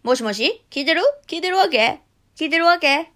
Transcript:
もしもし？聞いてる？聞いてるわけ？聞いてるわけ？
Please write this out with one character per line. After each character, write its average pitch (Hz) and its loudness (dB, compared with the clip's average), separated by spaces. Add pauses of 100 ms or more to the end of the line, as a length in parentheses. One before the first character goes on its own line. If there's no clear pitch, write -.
も 247 0
し 254 -4
も 214 -4
し？ 247 -4
聞 277 -8
い - -6
て 320 2
る？ 339 0 (260)
聞 320 -10
い - -8
て 359 -4
る 370 -2
わ 381 4
け？ 233 0 (340)
聞 311 -6
い - -4
て 330 0
る 339 2
わ 339 4
け？ 302 -2